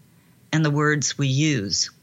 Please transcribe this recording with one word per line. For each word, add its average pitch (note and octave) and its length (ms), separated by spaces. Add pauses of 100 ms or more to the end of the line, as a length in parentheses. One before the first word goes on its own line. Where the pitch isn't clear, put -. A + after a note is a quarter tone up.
(520)
and D#3+ 120
the D3 60
words D3+ 460
we C#3 120
use. C3 640 (120)